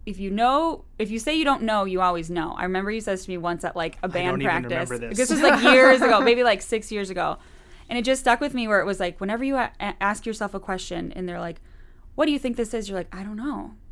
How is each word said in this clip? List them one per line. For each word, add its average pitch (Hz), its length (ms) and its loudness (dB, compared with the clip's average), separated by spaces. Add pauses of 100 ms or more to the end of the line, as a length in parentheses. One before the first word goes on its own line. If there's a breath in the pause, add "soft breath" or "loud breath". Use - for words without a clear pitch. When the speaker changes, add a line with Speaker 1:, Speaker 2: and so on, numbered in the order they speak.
Speaker 1:
if 190 140 -8
you 196 120 -4
know, 269 540 2 (120)
if 208 140 -4
you 226 80 -4
say 302 160 -2
you 320 80 2
don't 269 200 0
know, 214 220 0
you 185 160 -2
always 175 280 0
know. 170 280 -4
I - 60 -4
remember 185 280 -2
you 220 100 -4
said 208 140 -2
this 185 100 -8
to 190 60 -10
me 180 60 -6
once 170 280 -4
at, 165 100 -8
like, 165 260 -4
a - 40 -2
Speaker 2:
I - 20 -2
Speaker 1:
band 180 220 -2
Speaker 2:
don't 180 120 -2
even 165 280 0
Speaker 1:
practice. - 200 -2
Speaker 2:
remember - 200 -6
this. 202 80 -8
Speaker 1:
This 254 120 2
was, 311 120 2
like, 285 200 6
years 262 400 8
ago, 226 200 6
Speaker 3:
<laughs> - 0 -
Speaker 1:
maybe, 240 220 4
like, 214 180 4
six 220 300 -6
years 202 180 -4
ago. 175 280 -4 (520 loud breath)
And 233 100 -4
it 220 60 -2
just 262 160 2
stuck 240 180 4
with 294 140 -4
me 233 160 -2
where 202 100 4
it 160 60 0
was 190 160 -2
like, 175 180 -4
whenever 214 240 -4
you 269 140 0
a-, 240 140 -2 (100)
a-, 202 200 -6
ask 208 240 -2
yourself 214 280 -6
a 196 80 -8
question 175 500 -8
and 180 160 -8
they're 175 140 -8
like, 170 180 -10 (560 soft breath)
"What 302 100 2
do 311 60 2
you 285 80 0
think 240 160 -4
this 233 180 -4
is?" 220 140 -6
You're 196 100 -8
like, 175 160 -10
"I 180 80 -12
don't 208 140 -10
know." 196 380 -8 (180)